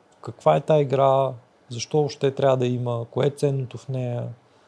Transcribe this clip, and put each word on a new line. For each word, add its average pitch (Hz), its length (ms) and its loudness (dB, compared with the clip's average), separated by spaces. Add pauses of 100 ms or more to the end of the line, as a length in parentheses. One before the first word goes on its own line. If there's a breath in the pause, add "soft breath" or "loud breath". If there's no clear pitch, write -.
(220)
каква 156 340 2
е 156 60 0
тая 156 200 4
игра, 135 500 2 (380)
защо 120 280 -6
въобще 139 340 0
трябва 135 260 2
да 123 100 0
има, 120 440 -4
кое 135 160 0
е - 20 0
ценното 135 480 -4
в - 120 -16
нея, 123 340 -6 (440 soft breath)